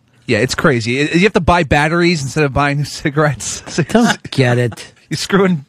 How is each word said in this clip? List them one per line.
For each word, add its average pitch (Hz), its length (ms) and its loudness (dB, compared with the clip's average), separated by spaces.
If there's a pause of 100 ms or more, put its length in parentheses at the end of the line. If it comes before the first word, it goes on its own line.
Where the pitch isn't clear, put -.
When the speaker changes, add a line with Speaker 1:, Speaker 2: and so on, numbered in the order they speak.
(260)
Speaker 1:
Yeah, 107 120 0
it's 131 160 0
crazy. 123 460 0
It, 156 140 -2
you 170 80 4
have 208 120 4
to 214 60 2
buy 175 220 2
batteries 160 600 0
instead 147 220 -2
of 139 80 -2
buying 143 320 0
<laughs> - 0 -
cigarettes. - 800 -2 (140)
<laughs> 170 120 -2
Speaker 2:
Don't - 420 2
get 123 280 2
it. - 340 -4 (160)
Speaker 1:
You're 151 80 -6
screwing, 185 520 0